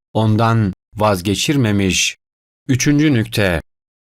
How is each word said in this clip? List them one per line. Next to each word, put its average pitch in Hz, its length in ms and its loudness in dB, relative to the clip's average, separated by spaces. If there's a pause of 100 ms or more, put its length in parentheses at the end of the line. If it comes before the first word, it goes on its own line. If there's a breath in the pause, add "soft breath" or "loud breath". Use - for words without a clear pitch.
(140)
ondan 110 600 2 (220)
vazgeçirmemiş. 101 1200 0 (500)
Üçüncü 147 460 0
nükte. 107 480 -2 (520)